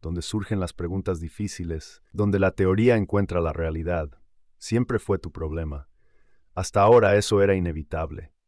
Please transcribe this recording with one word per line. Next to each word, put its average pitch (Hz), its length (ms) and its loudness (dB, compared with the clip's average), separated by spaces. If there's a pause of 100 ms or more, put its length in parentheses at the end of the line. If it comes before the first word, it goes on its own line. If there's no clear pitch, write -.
donde 85 180 -6
surgen 104 380 -6
las 87 140 -6
preguntas 90 460 -6
difíciles, 85 840 -10 (100)
donde 101 240 2
la 95 140 2
teoría 104 440 4
encuentra 98 460 0
la 80 120 -2
realidad, 80 680 -6 (380)
siempre 117 420 -2
fue 98 180 -2
tu 80 140 -12
problema. 78 580 -8 (640)
Hasta 95 300 0
ahora 107 320 8
eso 101 260 2
era 98 140 4
inevitable. 82 760 -6 (160)